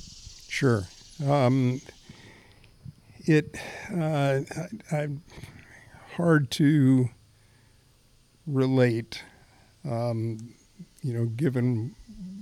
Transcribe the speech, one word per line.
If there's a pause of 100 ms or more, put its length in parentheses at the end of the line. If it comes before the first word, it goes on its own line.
(500)
Sure. (420)
Um, (1500)
it, (360)
uh, (520)
I,
I'm (920)
hard
to (1400)
relate, (640)
um, (480)
you
know,
given (480)